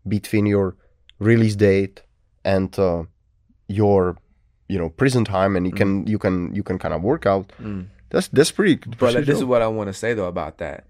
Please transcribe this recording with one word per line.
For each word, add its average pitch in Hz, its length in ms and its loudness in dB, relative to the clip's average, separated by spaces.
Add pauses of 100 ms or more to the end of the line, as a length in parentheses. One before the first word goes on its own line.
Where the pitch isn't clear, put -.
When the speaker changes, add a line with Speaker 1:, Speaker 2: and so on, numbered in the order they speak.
Speaker 1:
between 104 380 0
your 98 280 0 (460)
release 113 340 4
date 98 480 2 (420)
and, 95 340 0
uh, 85 260 0 (640)
your, 98 480 2 (520)
you 95 100 -4
know, 82 100 -2
prison 123 360 0
time, 98 320 0
and 90 100 0
you 90 60 -4
Speaker 2:
Mm. 95 40 -8
Speaker 1:
can, 98 300 0
you 104 120 -2
can, 90 360 -2
you - 80 -4
can 92 160 -6
kind 80 160 -6
of 80 80 -4
work 143 240 -2
out. 98 260 0 (100)
Speaker 2:
Mm. 98 240 -10 (240)
Speaker 1:
That's, - 180 -2
that's 143 220 4
pretty, 185 260 2
Speaker 2:
But, - 220 -14
Speaker 1:
pretty 120 180 2
Speaker 2:
like, 147 100 0
this 143 100 2
is - 40 -2
Speaker 1:
dope. 127 100 -2
Speaker 2:
what 117 120 4
I 113 40 0
wanna 107 260 -4
say, 117 220 -4
though, 98 140 -4
about 85 300 -8
that. 76 320 -10